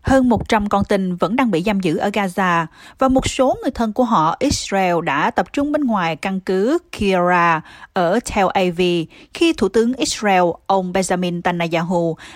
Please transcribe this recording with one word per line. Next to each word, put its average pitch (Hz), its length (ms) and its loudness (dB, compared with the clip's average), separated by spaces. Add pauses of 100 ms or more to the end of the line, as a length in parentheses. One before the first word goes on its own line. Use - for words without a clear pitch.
Hơn 262 260 4
một 208 200 0
trăm 208 200 0
con 202 160 2
tin 190 320 0
vẫn 175 200 -2
đang 262 140 0
bị 170 120 0
giam 196 180 0
giữ 170 160 0
ở - 120 -2
Gaza 185 580 0 (320)
và 269 100 2
một 262 200 2
số 277 340 0
người 359 80 -2
thân 226 220 -4
của 254 120 2
họ, 165 340 2
Israel, 196 560 0 (100)
đã 160 260 0
tập - 220 -4
trung 285 200 -2
bên 302 120 0
ngoài 185 320 -2
căn 190 240 -6
cứ 202 380 0 (140)
Kiara 175 680 2 (320)
ở 185 280 0 (140)
Tel 202 200 2
Aviv 175 540 0 (260)
khi 330 180 2
Thủ 226 160 0
tướng 233 260 2
Israel, 202 500 0 (220)
ông 185 260 0
Benjamin 180 420 -2
Netanyahu 170 840 -2 (200)